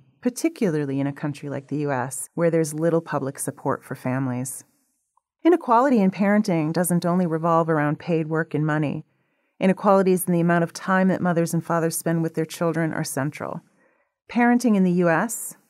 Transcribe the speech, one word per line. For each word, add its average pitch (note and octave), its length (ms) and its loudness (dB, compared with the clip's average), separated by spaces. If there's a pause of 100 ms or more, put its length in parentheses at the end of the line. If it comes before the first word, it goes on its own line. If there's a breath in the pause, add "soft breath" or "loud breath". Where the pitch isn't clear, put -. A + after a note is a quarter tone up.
(220)
particularly E3 800 -2
in C#3 80 0
a C#3 60 -6
country D3 340 -8
like C3+ 220 -10
the C#3 80 -4
U C#3+ 160 -2
S, C3 400 -6
where E3 180 0
there's D#3+ 220 0
little D#3+ 260 0
public C#3+ 400 -6
support - 460 -6
for C3 100 -10
families. B2+ 720 -6 (800)
Inequality C4 560 4
in F#3+ 100 4
parenting G3 640 0
doesn't E3+ 320 0
only F3+ 200 2
revolve E3 440 0
around D3+ 300 2
paid D#3+ 280 -2
work D#3+ 260 -4
and D3+ 120 0
money. D3+ 400 -2 (560)
Inequalities F#3+ 640 4
in F3+ 80 0
the E3+ 80 2
amount E3+ 240 2
of D#3+ 80 -12
time F#3+ 340 0
that F3+ 140 2
mothers E3+ 320 0
and E3 100 0
fathers E3 340 -2
spend E3 240 -2
with E3 120 -2
their D#3+ 120 -2
children E3 460 -2
are D#3+ 140 -4
central. - 560 -6 (680)
Parenting A#3+ 460 4
in F#3+ 80 4
the F3+ 80 4
U F3 160 4
S E3+ 480 -2 (140)